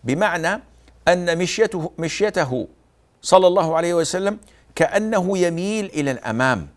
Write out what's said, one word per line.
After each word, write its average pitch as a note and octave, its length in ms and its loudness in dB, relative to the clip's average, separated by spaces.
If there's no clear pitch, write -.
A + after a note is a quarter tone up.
بمعنى F3 580 -2
أن F3 300 2
مشيته، F3+ 600 -2
مشيته E3 680 -2
صلى F#3 240 6
الله E3+ 300 2
عليه E3+ 180 0
وسلم F#3 440 -2
كأنه G3+ 640 0
يميل F3+ 460 -2
إلى C#3+ 260 -4
الأمام A#2 640 -2